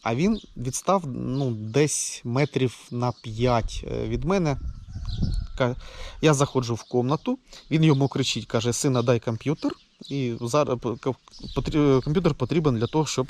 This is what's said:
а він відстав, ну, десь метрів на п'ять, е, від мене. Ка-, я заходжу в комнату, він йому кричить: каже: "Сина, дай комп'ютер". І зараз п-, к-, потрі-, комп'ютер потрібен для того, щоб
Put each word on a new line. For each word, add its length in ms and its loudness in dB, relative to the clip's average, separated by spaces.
а 120 0
він 260 2
відстав, 500 0
ну, 440 -2
десь 760 0
метрів 640 0
на 220 0
п'ять, 680 0
е, 160 -4
від 180 -4
мене. 360 0
Ка-, 180 2
я 120 8
заходжу 400 0
в 80 -8
комнату, 560 -2
він 140 4
йому 240 6
кричить: 380 -2
каже: 260 0
"Сина, 300 2
дай 180 4
комп'ютер". 520 -4
І 320 -2
зараз 400 0
п-, 200 -2
к-, 140 -2
потрі-, 460 4
комп'ютер 320 2
потрібен 420 2
для 100 0
того, 200 0
щоб 240 -2